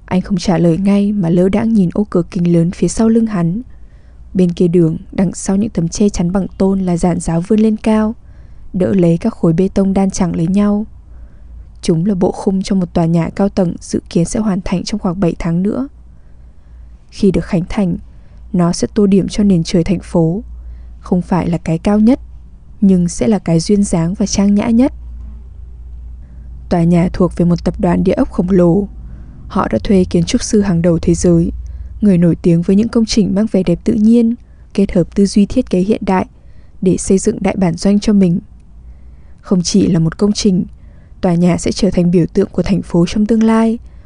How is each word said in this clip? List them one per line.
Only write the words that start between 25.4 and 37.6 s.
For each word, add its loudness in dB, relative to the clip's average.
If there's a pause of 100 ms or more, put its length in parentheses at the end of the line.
Tòa 2
nhà 4
thuộc 0
về 2
một 0
tập -4
đoàn 2
địa 2
ốc 0
khổng -2
lồ. 4 (600)
Họ -4
đã 0
thuê 4
kiến 0
trúc -2
sư 2
hàng 0
đầu 2
thế 0
giới, 2 (480)
người 4
nổi 4
tiếng 4
với 2
những 2
công 0
trình 0
mang 0
vẻ 2
đẹp 0
tự 0
nhiên, 4 (400)
kết 0
hợp 0
tư 4
duy 2
thiết -2
kế 0
hiện 0
đại 0 (560)
để 2
xây 0
dựng -2
đại -2
bản 0